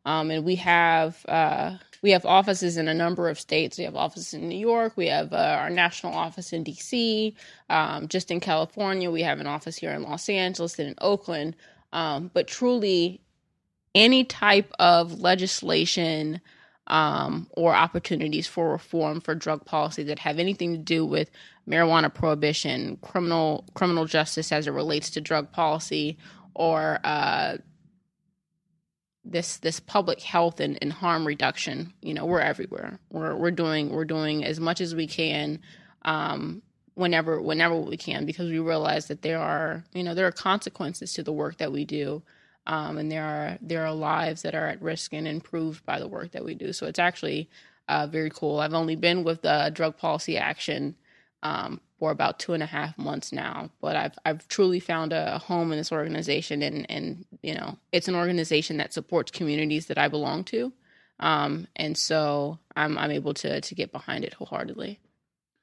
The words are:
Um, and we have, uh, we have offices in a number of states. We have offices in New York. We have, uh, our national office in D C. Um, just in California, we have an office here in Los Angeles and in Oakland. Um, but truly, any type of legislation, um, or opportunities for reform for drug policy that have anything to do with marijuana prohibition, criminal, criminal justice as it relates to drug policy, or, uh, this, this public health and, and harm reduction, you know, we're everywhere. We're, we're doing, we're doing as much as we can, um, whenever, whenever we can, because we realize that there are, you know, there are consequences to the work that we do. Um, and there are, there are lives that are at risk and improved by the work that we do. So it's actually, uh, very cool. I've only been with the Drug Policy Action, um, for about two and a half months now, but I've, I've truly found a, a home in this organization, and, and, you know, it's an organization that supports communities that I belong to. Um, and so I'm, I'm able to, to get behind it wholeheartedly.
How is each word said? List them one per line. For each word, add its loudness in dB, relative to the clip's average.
Um, 0
and -2
we 2
have, 4
uh, 2
we 6
have 6
offices 6
in 0
a 2
number 2
of -2
states. 0
We -4
have -6
offices -2
in -6
New -4
York. 2
We 0
have, 0
uh, -2
our 2
national 0
office -4
in -4
D -8
C. 0
Um, 2
just -2
in -2
California, 0
we 0
have 0
an -8
office -6
here -6
in -6
Los -6
Angeles -2
and -4
in -8
Oakland. 0
Um, -2
but 2
truly, 2
any 10
type 4
of 6
legislation, 2
um, 2
or 4
opportunities 2
for 0
reform -2
for -4
drug -4
policy -2
that -4
have -2
anything 0
to -2
do 0
with 0
marijuana 6
prohibition, 0
criminal, 0
criminal 2
justice 0
as 0
it 0
relates -2
to -6
drug -2
policy, 0
or, 2
uh, 0
this, -4
this -2
public 0
health 2
and, -2
and -2
harm 0
reduction, -2
you -6
know, -4
we're 2
everywhere. -4
We're, -6
we're 2
doing, -2
we're -2
doing -2
as -4
much 0
as -4
we -2
can, -2
um, -4
whenever, 2
whenever 2
we -4
can, -6
because -4
we -2
realize 0
that -10
there -2
are, -4
you -6
know, -4
there 2
are 0
consequences -4
to -6
the -4
work -4
that -4
we -4
do. -6
Um, -4
and -4
there -4
are, -6
there -4
are -2
lives -2
that -4
are -2
at -8
risk -6
and -6
improved -6
by -2
the -8
work -12
that -10
we -8
do. -8
So -8
it's -2
actually, 0
uh, 2
very -2
cool. -2
I've 0
only 0
been 2
with 0
the 4
Drug 0
Policy -2
Action, -4
um, -4
for 0
about -2
two -6
and -2
a -4
half -6
months -6
now, -8
but -2
I've, -4
I've -2
truly 2
found -2
a, 0
a -4
home -2
in -2
this -6
organization, -2
and, -4
and, -8
you -6
know, -8
it's 2
an 0
organization 0
that -4
supports -2
communities -2
that -4
I 4
belong -2
to. -4
Um, 0
and -4
so 0
I'm, 0
I'm -2
able -2
to, -4
to -10
get -6
behind -8
it -10
wholeheartedly. -10